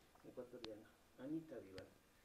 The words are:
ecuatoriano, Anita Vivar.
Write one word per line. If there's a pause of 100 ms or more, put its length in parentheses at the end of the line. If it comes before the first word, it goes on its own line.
(240)
ecuatoriano, (360)
Anita
Vivar. (380)